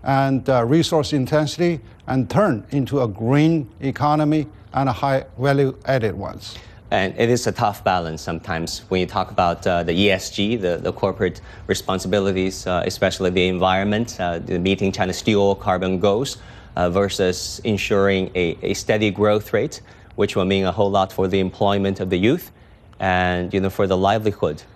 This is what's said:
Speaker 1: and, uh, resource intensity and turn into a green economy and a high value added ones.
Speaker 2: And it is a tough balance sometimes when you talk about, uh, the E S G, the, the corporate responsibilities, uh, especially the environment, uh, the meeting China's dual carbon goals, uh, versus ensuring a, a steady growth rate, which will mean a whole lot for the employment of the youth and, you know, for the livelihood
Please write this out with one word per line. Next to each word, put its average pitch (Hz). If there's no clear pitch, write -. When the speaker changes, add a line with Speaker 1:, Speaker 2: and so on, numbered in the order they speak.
Speaker 1:
and, 135
uh, 123
resource 151
intensity 151
and 131
turn 170
into 135
a 120
green 139
economy 147
and 135
a 120
high 135
value 139
added 113
ones. -
Speaker 2:
And 98
it 117
is 120
a 104
tough 104
balance 85
sometimes 82
when 92
you 87
talk 95
about, 87
uh, 87
the 85
E 98
S 92
G, 104
the, 87
the 87
corporate 95
responsibilities, 95
uh, 87
especially 92
the 90
environment, 95
uh, 87
the 87
meeting 95
China's 92
dual 101
carbon 92
goals, 104
uh, 90
versus 92
ensuring 98
a, 87
a 95
steady 107
growth 104
rate, 113
which 101
will 95
mean 98
a 90
whole 101
lot 95
for 95
the 98
employment 98
of 95
the 92
youth 127
and, 90
you 98
know, 95
for 98
the 92
livelihood 98